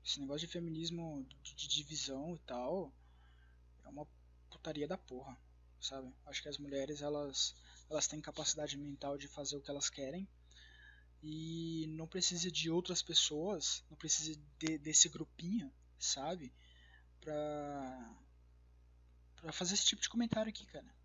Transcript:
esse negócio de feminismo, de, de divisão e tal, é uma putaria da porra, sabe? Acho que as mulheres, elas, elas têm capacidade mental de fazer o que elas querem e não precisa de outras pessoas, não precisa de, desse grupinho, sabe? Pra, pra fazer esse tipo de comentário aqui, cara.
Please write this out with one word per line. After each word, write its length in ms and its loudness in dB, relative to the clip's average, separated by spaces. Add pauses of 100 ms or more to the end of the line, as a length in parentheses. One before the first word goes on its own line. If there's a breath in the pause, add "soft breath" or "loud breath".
esse 160 0
negócio 280 0
de 60 -8
feminismo, 720 -2 (160)
de, 120 -12
de 140 -6
divisão 680 0
e 60 -8
tal, 500 0 (960 soft breath)
é 40 -16
uma 200 -8 (400)
putaria 400 -2
da 80 0
porra, 420 -10 (400)
sabe? 320 -6 (140)
Acho 180 -6
que 60 -6
as 80 -6
mulheres, 460 -2
elas, 520 0 (360 loud breath)
elas 160 2
têm 120 -2
capacidade 600 -2
mental 400 -2
de 100 -8
fazer 280 -4
o 40 -4
que 100 -8
elas 200 0
querem 360 -4 (1000 loud breath)
e 600 0
não 180 -4
precisa 440 2
de 180 2
outras 340 4
pessoas, 840 4
não 80 -16
precisa 420 0 (200)
de, 180 2
desse 320 8
grupinho, 640 0 (260)
sabe? 540 0 (680 loud breath)
Pra, 1000 -4 (1160)
pra 140 -8
fazer 220 0
esse 140 4
tipo 160 4
de 80 0
comentário 400 2
aqui, 160 -10
cara. 280 -14 (100)